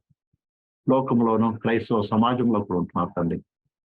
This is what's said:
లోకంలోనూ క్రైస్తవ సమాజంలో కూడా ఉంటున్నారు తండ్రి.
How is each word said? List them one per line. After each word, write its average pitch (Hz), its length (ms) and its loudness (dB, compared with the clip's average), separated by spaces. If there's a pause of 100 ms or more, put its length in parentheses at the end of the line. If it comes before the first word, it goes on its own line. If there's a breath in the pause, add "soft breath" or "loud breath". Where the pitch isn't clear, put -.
(920)
లోకంలోనూ 120 560 2 (160)
క్రైస్తవ 113 380 0 (100)
సమాజంలో 117 560 2
కూడా 90 140 -2
ఉంటున్నారు 87 360 -4
తండ్రి. 85 220 -2 (560)